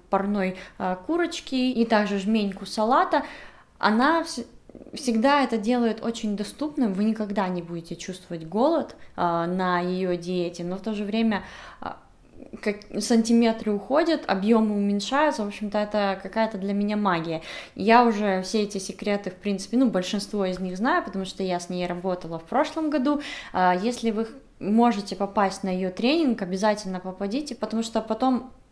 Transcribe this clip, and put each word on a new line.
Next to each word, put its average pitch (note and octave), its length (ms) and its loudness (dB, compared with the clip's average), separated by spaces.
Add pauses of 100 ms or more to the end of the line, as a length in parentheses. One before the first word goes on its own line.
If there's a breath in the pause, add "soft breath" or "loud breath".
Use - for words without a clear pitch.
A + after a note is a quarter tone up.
парной, G3 480 0 (200 loud breath)
э, F#3 180 -2 (120)
курочки E4+ 480 -2
и B3+ 300 2
также G#3 340 2
жменьку G3+ 460 0
салата. C#4 580 2 (560 loud breath)
Она C4+ 440 4
вс-, - 220 -8 (480)
всегда B3+ 500 4
это B3 140 0
делает A3+ 460 2
очень A3+ 320 -2
доступным, A3+ 580 -2
вы G3+ 120 0
никогда G#3+ 420 0
не F3+ 140 -2
будете E3+ 340 -8
чувствовать F3 500 -10
голод, B3 500 0 (200 loud breath)
э, - 60 -4
на F3 580 0
ее F3+ 380 0
диете, F3 460 -4
но F3+ 120 -4
в F#3+ 60 -8
то A3 120 -4
же G#3 120 -4
время, G#3+ 380 0 (380 loud breath)
э, - 40 -8 (760)
как G3+ 140 -2 (260)
сантиметры A3+ 720 4
уходят, D4+ 560 2
объемы G#3 480 4
уменьшаются, G#3 680 2
в G3+ 40 -2
общем-то, G#3 320 -4
это G3+ 420 0
какая-то A3 380 -2
для G3 140 -2
меня G#3 220 0
магия. E3+ 460 0 (340 loud breath)
Я A3+ 300 6
уже G3+ 380 2
все G#3+ 180 0
эти G#3 160 -4
секреты, G3+ 540 -4
в F#3 40 -12
принципе, G3+ 420 -2
ну, C4 120 6
большинство G3 560 -2
из F#3 140 -2
них F#3 180 -6
знаю, D4 260 2
потому F#3+ 220 -6
что - 160 -8
я F#3 180 0
с F3+ 100 -10
ней F3+ 180 -2
работала F3+ 500 -4
в D#3+ 60 -14
прошлом D4+ 480 -2
году. D4 300 2 (320 loud breath)
А, F#3 220 4
если A3+ 360 0
вы A3 140 -2
х-, - 60 -10 (280)
можете G#3 560 2
попасть G3 480 0
на G3 60 -2
ее F#3 200 -2
тренинг, B3 540 0
обязательно F#3+ 560 -2
попадите, G3+ 560 -6
потому A3 260 -4
что A3+ 200 -2
потом A3+ 500 0 (200)